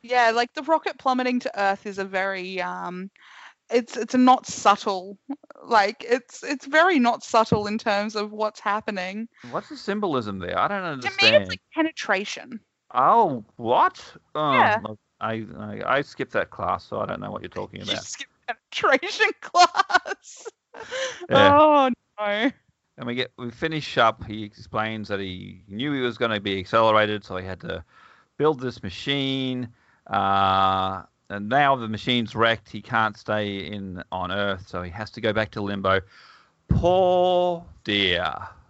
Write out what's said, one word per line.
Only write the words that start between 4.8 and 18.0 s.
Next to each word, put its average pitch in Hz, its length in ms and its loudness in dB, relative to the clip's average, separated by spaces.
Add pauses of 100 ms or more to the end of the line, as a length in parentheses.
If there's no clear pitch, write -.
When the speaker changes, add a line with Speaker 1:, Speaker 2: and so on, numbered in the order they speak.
Speaker 1:
Like, 214 440 2
it's, - 360 -4
it's 277 220 -6
very 311 340 4
not 240 240 2
subtle 220 440 2
in 208 100 -4
terms 208 380 -2
of 208 160 -6
what's 214 280 -6
happening. 208 680 -6 (240)
Speaker 2:
What's - 180 -6
the 294 80 -14
symbolism 139 640 -2
there? 87 180 -4
I 113 120 2
don't 202 120 -4
Speaker 1:
To 180 100 -6
me, - 80 -6
it's 127 60 -10
Speaker 2:
understand. 392 440 2
Speaker 1:
like - 120 -12 (140)
penetration. 220 840 -4 (340)
Speaker 2:
Oh, 147 500 4 (140)
what? 147 440 0 (340)
Oh, 147 180 2
Speaker 1:
Yeah. 120 300 4
Speaker 2:
look, 110 160 -10 (220)
I, 110 240 -4 (140)
I, 104 220 -10 (160)
I 147 40 0
skipped - 320 -8
that 95 160 0
class, 92 340 -4
so 110 160 -8
I 107 60 -2
don't 98 160 -6
know 101 80 -10
what 101 140 -10
you're 92 60 -14
talking 98 300 -10
Speaker 1:
<laughs> 95 60 -12
You 98 60 -6
Speaker 2:
about. 95 120 -6